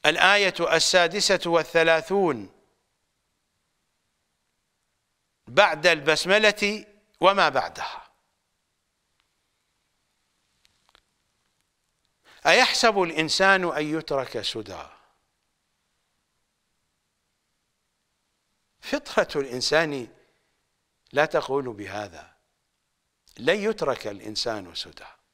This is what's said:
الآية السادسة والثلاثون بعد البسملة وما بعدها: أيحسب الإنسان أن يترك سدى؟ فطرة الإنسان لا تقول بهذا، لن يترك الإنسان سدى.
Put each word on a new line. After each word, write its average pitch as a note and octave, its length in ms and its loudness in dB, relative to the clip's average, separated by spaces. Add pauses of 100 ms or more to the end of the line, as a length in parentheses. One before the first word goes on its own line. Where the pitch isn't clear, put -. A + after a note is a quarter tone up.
الآية F#3 540 4
السادسة E3+ 840 2
والثلاثون D#3+ 1040 0 (3000)
بعد D#3+ 400 2
البسملة G3+ 1000 2 (340)
وما F#3 300 4
بعدها: - 520 -6 (4000)
أيحسب G#3 560 4
الإنسان F3+ 600 2
أن D3+ 340 -4
يترك C3 440 -6
سدى؟ G2+ 420 -10 (4000)
فطرة - 600 -4
الإنسان C3+ 680 -2 (1040)
لا D3 140 2
تقول C3+ 480 -4
بهذا، G2 640 -12 (1000)
لن F3 220 0
يترك E3+ 480 -4
الإنسان G2+ 680 -8
سدى. - 300 -14 (280)